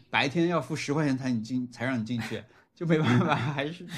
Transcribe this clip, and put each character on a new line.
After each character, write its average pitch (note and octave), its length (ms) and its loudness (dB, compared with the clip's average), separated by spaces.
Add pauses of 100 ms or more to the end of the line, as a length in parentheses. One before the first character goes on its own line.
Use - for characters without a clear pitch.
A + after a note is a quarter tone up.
白 A#2 180 2
天 E3+ 200 2
要 E3+ 140 2
付 D#3+ 140 -6
十 - 180 -4
块 D3+ 120 2
钱 C3 120 0
才 B2+ 140 -2
你 A2+ 100 0
进， B2+ 300 -4
才 A#2+ 140 -6
让 C3 120 -2
你 A2 60 -2
进 A#2 180 -4
去， G#2+ 220 -8 (320)
就 F3 100 -6
没 D#3+ 140 4
办 B2 200 4
法， D#3 160 4
<laughs> C3 180 -2
还 C#3+ 180 -2
是， F3 160 -14 (100)